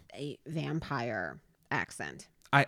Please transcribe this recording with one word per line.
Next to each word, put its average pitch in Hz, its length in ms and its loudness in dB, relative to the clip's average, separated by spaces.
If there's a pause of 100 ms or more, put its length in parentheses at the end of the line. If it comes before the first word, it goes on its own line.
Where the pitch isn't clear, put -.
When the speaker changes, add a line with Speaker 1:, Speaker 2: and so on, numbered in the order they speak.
(140)
Speaker 1:
a 143 320 -8
vampire 131 960 -2 (300)
accent. - 580 -4 (240)
Speaker 2:
I, 139 160 10